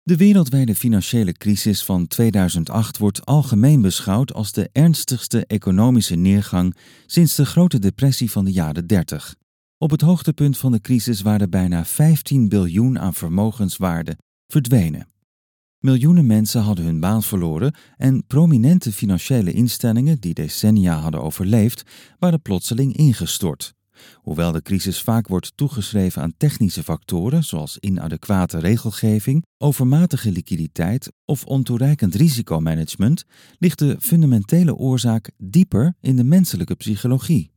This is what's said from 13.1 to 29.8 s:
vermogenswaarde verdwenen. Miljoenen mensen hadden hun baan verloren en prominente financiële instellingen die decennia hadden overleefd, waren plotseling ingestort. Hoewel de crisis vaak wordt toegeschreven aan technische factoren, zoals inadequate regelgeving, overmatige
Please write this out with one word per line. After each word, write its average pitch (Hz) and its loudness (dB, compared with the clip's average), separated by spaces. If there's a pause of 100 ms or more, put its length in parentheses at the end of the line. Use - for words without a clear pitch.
vermogenswaarde 90 -4 (300)
verdwenen. 117 0 (680)
Miljoenen 135 4
mensen 110 2
hadden 98 -2
hun 82 -2
baan 104 0
verloren 90 -2 (240)
en 135 0
prominente 151 4
financiële 98 -2
instellingen 120 0
die 87 -2
decennia 90 0
hadden 78 -6
overleefd, 98 -2 (360)
waren 170 0
plotseling 117 -4
ingestort. 92 0 (420)
Hoewel 82 -4
de 80 -4
crisis 95 -4
vaak 113 -2
wordt 90 -4
toegeschreven 104 -4
aan 80 -6
technische 101 -2
factoren, 95 -4
zoals 76 -8
inadequate 87 -4
regelgeving, 110 -2 (120)
overmatige 139 0